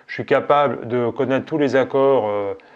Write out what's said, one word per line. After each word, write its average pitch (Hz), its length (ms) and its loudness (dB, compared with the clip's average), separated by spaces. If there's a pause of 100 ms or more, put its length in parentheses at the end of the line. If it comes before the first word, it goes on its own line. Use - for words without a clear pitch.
je - 80 -14
suis 113 120 -8
capable 139 640 0
de 120 220 0
connaître 127 380 -2
tous 160 100 -4
les 135 180 2
accords, 135 520 2
euh, 101 260 -2 (220)